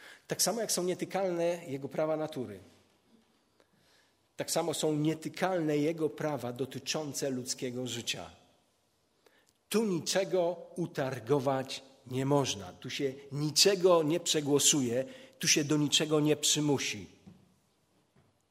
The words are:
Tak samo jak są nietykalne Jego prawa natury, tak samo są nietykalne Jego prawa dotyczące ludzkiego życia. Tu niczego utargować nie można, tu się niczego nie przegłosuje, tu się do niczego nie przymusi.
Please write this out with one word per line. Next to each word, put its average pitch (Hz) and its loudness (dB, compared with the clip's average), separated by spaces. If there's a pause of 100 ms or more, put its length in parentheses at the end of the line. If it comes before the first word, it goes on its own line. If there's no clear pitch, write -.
(280)
Tak - -4
samo 220 2
jak 208 -2
są 175 0
nietykalne 175 -2
Jego 135 -6
prawa 156 0
natury, 123 -6 (1800)
tak - -6
samo 165 0
są 156 0
nietykalne 156 0
Jego 156 0
prawa 143 -4
dotyczące 135 -4
ludzkiego 127 -6
życia. 113 -8 (1400)
Tu 226 0
niczego 180 0 (180)
utargować 135 -2 (240)
nie 131 -2
można, 101 2
tu - -14
się 135 -2 (180)
niczego 165 4
nie 156 2
przegłosuje, 139 2 (340)
tu 160 0
się 156 4
do 151 2
niczego 151 2
nie 151 4
przymusi. 143 0 (1400)